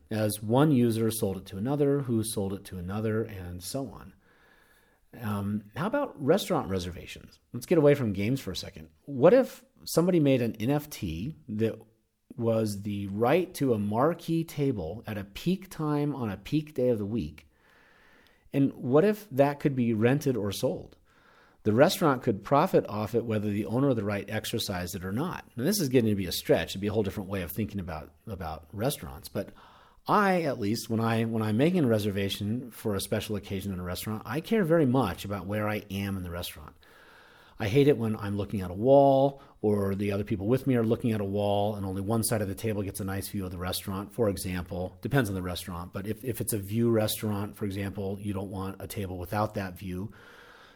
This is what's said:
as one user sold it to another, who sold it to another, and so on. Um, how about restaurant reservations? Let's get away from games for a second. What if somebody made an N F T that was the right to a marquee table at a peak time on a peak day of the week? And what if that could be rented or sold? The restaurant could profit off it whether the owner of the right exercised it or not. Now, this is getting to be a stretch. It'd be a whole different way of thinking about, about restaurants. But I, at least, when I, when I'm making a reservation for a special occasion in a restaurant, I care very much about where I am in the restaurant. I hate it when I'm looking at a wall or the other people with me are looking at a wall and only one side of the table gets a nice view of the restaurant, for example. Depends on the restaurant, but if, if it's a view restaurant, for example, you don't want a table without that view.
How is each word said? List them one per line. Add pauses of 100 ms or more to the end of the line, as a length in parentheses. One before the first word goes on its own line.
(100)
as
one
user
sold
it
to
another,
who
sold
it
to
another,
and
so
on. (1080)
Um, (120)
how
about
restaurant
reservations? (160)
Let's
get
away
from
games
for
a
second. (180)
What
if (200)
somebody
made
an
N
F
T (140)
that (560)
was
the
right
to
a
marquee
table
at
a
peak
time
on
a
peak
day
of
the
week? (1040)
And
what
if
that
could
be
rented
or
sold? (640)
The
restaurant
could
profit
off
it
whether
the
owner
of
the
right
exercised
it
or
not. (120)
Now,
this
is
getting
to
be
a
stretch.
It'd
be
a
whole
different
way
of
thinking
about, (160)
about
restaurants.
But (580)
I,
at
least,
when
I,
when
I'm
making
a
reservation
for
a
special
occasion
in
a
restaurant,
I
care
very
much
about
where
I
am
in
the
restaurant. (800)
I
hate
it
when
I'm
looking
at
a
wall (180)
or
the
other
people
with
me
are
looking
at
a
wall
and
only
one
side
of
the
table
gets
a
nice
view
of
the
restaurant,
for
example.
Depends
on
the
restaurant,
but
if,
if
it's
a
view
restaurant,
for
example,
you
don't
want
a
table
without
that
view. (640)